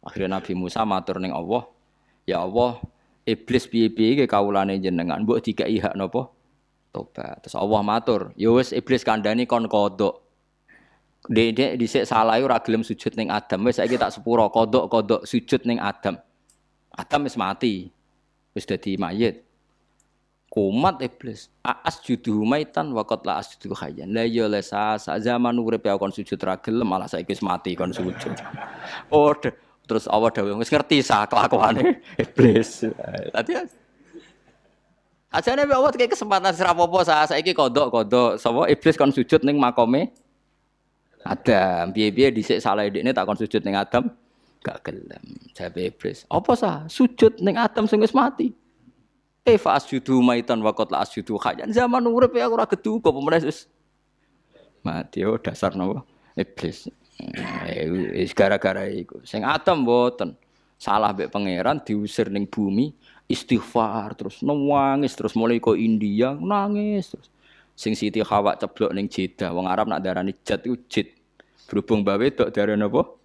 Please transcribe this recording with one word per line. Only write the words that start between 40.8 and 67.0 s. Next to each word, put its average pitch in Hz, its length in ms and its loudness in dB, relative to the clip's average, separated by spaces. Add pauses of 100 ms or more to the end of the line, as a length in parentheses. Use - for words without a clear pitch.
Adam. 92 640 2
Piye-piye 107 400 4
dhisik 110 320 -2
salah 104 240 0
ndekne 104 240 -2
tak 98 160 0
kon 104 80 0
sujud 107 320 -2
ning 98 80 -2
Adam. 120 340 0 (560)
Gak - 220 -8
gelem. - 380 -14 (280)
Jawabe 90 400 -8
iblis, - 400 -10
"Apa 226 240 2
sa? 214 140 -2 (180)
Sujud 220 560 4
ning 202 160 2
Adam 220 240 -2
sing 214 160 2
wis 226 160 4
mati." 262 380 0 (880)
"Eh, 220 160 6
fa - 160 2
asjudu 131 480 2
maitan 120 400 2
wa 107 80 4
qad - 160 -2
la - 160 0
asjudu 107 320 -6
hayyan." - 320 -4
Zaman 240 400 2
urip 240 240 4
ya 240 160 0
ora 226 160 2
gedu, 214 380 -2
kok 156 100 4
pemenang 151 320 2
wis - 240 -6 (1120)
mati. - 460 -8
Oh, 110 100 0
dasar 90 400 -4
napa? 95 240 -4 (320)
Iblis. - 560 -8 (340)
Eh, - 640 -8 (240)
wis - 240 -4
gara-gara 98 560 0
iku. - 320 -12
Sing 110 240 -6
Adam 151 400 0
mboten. 123 480 2 (400)
Salah 104 400 0
mbek 95 160 -6
pangeran 101 500 -2
diusir 104 480 -4
ning 101 220 -4
bumi, 107 400 0 (400)
istighfar 110 880 -2
terus - 240 -12
nangis 139 720 0
terus 104 240 -6
mulai 113 240 2
ke 113 160 4
India 110 560 0
nangis 202 800 -4